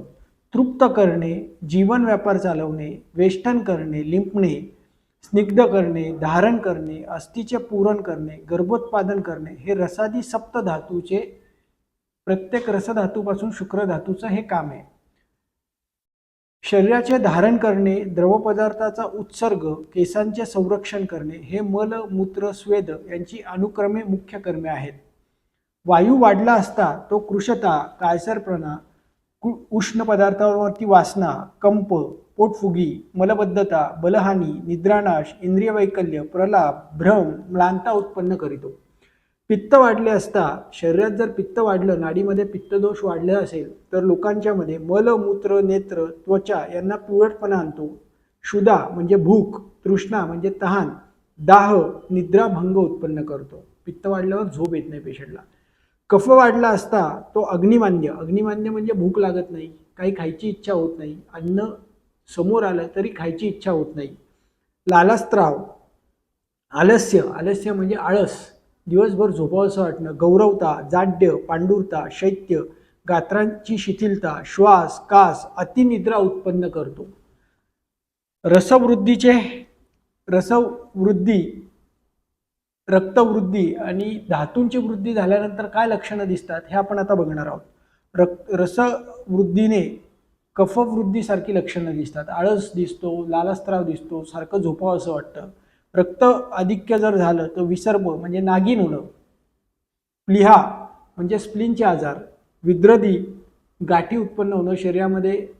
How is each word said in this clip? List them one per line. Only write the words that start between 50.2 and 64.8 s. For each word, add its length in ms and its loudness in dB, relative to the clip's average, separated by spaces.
म्हणजे 360 -6
तहान, 280 0
दाह, 420 6
निद्राभंग 640 0
उत्पन्न 480 -2
करतो. 420 -14
पित्त 220 -12
वाढल्यावर 360 -2
झोप 320 -6
येत 140 -6
नाही 120 -14
पेशंटला. 380 -16
कफ 200 4
वाढला 400 8
असता 520 0
तो 60 2
अग्निमांद्य, 680 2
अग्निमांद्य 600 -4
म्हणजे 240 -4
भूक 260 0
लागत 320 -2
नाही, 220 -14
काही 200 -4
खायची 320 -6
इच्छा 240 -6
होत 240 -2
नाही, 240 -12
अन्न 280 -2
समोर 280 0
आलं 320 -4
तरी 220 -4
खायची 300 -6
इच्छा 240 -6
होत 240 -4
नाही. 200 -10